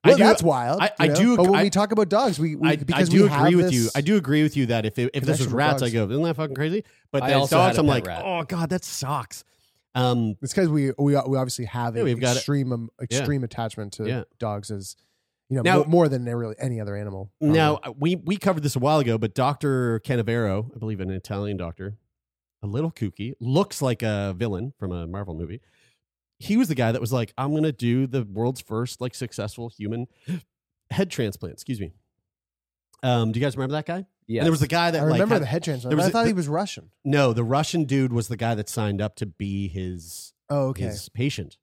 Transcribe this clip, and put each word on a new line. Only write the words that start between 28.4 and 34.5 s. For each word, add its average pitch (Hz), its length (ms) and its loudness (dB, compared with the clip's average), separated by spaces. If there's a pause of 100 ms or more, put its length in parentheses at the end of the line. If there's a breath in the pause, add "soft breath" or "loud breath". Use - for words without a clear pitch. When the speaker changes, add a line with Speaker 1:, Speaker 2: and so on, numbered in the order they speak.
Speaker 1:
first, 113 400 -6
like, 123 160 -8
successful 117 540 -8
human 113 380 -6 (200 loud breath)
<gasps> - 640 -12
head 190 180 0
transplant." 101 440 -6
Excuse - 260 -10
me. 85 140 -8 (1080)
Um, 117 300 2
do 113 80 -2
you 135 60 0
guys 139 100 -2
remember 135 180 -4
that 151 120 -6
guy? 180 200 -8 (220)
Speaker 3:
Yes. 113 120 -4
Speaker 1:
And 147 80 0
there 165 40 6